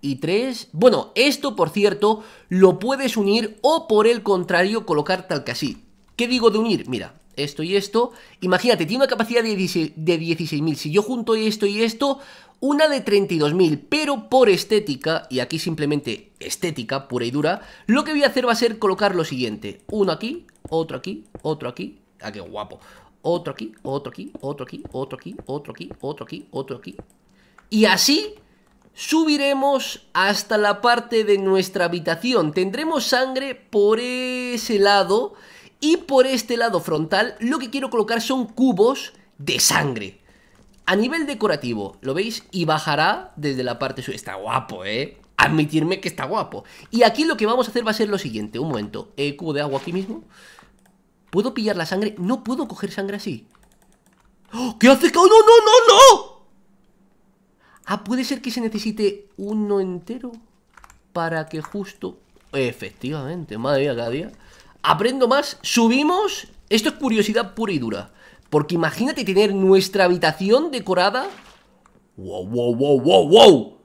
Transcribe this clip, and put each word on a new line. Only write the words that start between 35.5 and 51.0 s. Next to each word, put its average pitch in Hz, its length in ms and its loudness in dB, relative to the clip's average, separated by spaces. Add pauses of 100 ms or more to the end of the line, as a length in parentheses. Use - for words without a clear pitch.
y 320 180 2
por 262 280 2
este 247 300 -2
lado 233 240 0
frontal. 170 580 -2
Lo 247 200 -4
que 262 100 -8
quiero 262 220 -6
colocar 226 320 -2
son 262 240 -2
cubos 240 640 0 (240)
de 139 240 -4
sangre. 117 580 -2 (680)
A 185 100 0
nivel 277 300 -2
decorativo, 143 760 -6
¿lo 131 140 -6
veis? 220 380 -6
Y 180 120 -4
bajará 156 720 -2
desde 139 280 -4
la 120 140 -6
parte 131 220 -6
sur. 127 140 -10
Está - 220 -14
guapo, 107 500 -6
¿eh? 113 320 -6 (180)
Admitirme 156 640 0
que 180 80 -8
está 139 160 -10
guapo. 160 400 -8 (260)
Y 233 120 2
aquí 233 240 4
lo 320 100 0
que 214 80 -2
vamos 233 240 0
a - 40 -14
hacer 233 140 -4
va 220 40 -2
a 208 40 -2
ser 214 140 0
lo 202 80 -2
siguiente. 107 420 -8
Un 156 100 -4
momento. 104 500 -8
Eh, 143 180 -4
cubo 160 160 -6
de 143 80 -2
agua 139 180 -4
aquí 175 140 -8
mismo. 196 320 -8 (1040)